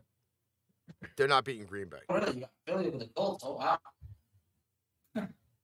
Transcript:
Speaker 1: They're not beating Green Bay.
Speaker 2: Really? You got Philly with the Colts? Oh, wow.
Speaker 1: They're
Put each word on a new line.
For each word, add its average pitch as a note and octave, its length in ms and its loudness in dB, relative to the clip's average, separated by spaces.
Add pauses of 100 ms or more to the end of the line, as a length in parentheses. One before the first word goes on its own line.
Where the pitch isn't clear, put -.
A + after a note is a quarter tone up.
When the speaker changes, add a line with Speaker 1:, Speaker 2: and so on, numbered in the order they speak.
(1160)
Speaker 1:
They're C#3 100 6
not C3+ 160 6
beating A#2 220 -8
Green G2 240 -6
Bay. D2 80 -12 (100)
Speaker 2:
Really? G3 280 2
You B2 60 -8
got - 100 -12 (160)
Philly F3+ 240 0
with C3+ 80 -6
the A2+ 80 -8
Colts? F3+ 380 -2
Oh, C#3+ 100 -4
wow. - 240 2 (1400)
Speaker 1:
They're G3 120 -2 (360)